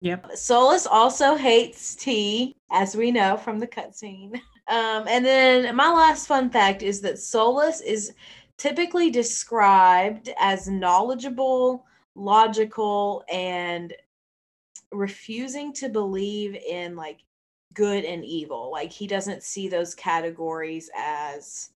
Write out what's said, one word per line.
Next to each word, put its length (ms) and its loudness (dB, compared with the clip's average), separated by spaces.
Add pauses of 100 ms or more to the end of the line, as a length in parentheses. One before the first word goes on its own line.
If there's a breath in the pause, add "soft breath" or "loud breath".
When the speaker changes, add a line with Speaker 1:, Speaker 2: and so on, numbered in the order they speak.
Speaker 1:
Yep. 320 -6
Speaker 2:
Solus 540 4
also 480 4
hates 600 0
tea, 600 -2 (160)
as 240 0
we 160 0
know 260 2
from 220 -6
the 80 -8
cutscene. 800 -14
<laughs> 40 -20 (180)
Um, 420 -2
and 160 2
then 500 6
my 160 4
last 360 4
fun 220 2
fact 320 2
is 200 -4
that 180 -6
Solus 600 0
is 320 -6 (440 soft breath)
typically 520 0
described 1200 4 (100)
as 300 0
knowledgeable, 1120 0 (320)
logical, 1120 0
and 640 -6 (1000)
refusing 840 -8
to 160 -8
believe 680 -6
in, 400 -10
like, 240 -14 (540)
good 320 -2
and 180 -8
evil. 480 -8
Like, 220 -10
he 140 -12
doesn't 360 -6
see 240 -10
those 260 -4
categories 1040 -6
as 800 -10